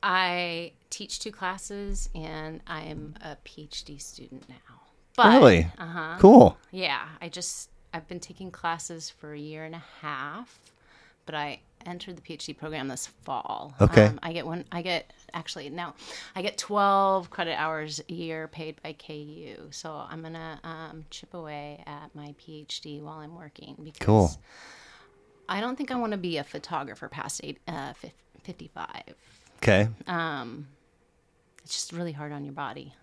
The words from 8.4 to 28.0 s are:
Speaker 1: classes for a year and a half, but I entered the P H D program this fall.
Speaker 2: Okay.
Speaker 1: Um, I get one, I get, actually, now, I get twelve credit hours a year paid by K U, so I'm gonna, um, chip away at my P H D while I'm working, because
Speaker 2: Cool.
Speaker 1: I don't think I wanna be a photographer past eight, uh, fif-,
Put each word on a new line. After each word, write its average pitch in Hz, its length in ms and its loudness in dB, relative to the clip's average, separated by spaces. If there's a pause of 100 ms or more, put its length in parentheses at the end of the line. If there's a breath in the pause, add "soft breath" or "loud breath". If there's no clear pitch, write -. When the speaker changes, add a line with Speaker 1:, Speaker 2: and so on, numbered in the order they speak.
Speaker 1:
classes 165 600 -8
for 151 240 -18
a 147 40 -12
year 156 260 -12
and 160 100 -12
a 165 80 -14 (180)
half, 147 580 -10 (680)
but 156 80 -12
I 147 260 -6 (240)
entered 175 320 -12
the 165 60 -20
P 165 120 -14
H - 120 -12
D 151 80 -10
program 151 340 -8
this 160 180 -8
fall. - 720 -10
Speaker 2:
Okay. 104 260 10
Speaker 1:
Um, 107 160 0
I 165 100 -8
get 165 140 -8
one, 165 260 -6
I 175 80 -6
get, 170 320 -4 (220)
actually, 165 340 -10
now, 170 260 -10 (400 loud breath)
I 190 60 -6
get 202 160 -4
twelve 196 720 4
credit 165 320 -4
hours 156 480 -4
a - 40 -8
year 160 360 -8
paid 156 340 -12
by 151 120 -12
K - 220 -16
U, 151 540 -16
so 151 380 -12
I'm 160 140 -12
gonna, 160 420 -12
um, 160 460 -14
chip - 240 -18
away 147 520 -12
at 147 280 -16
my 147 240 -16
P 151 240 -18
H - 180 -12
D 151 220 -12
while 156 160 -14
I'm 151 180 -16
working, - 460 -20
because 151 240 -18
Speaker 2:
Cool. 98 240 8 (1160 soft breath)
Speaker 1:
I 190 120 -4
don't 247 160 -4
think 262 140 -6
I 254 60 -4
wanna 220 200 -2
be 175 220 -4
a 147 60 -6
photographer - 640 -8
past - 360 -10
eight, 147 140 -12 (100)
uh, 135 240 -10
fif-, - 200 -20 (320)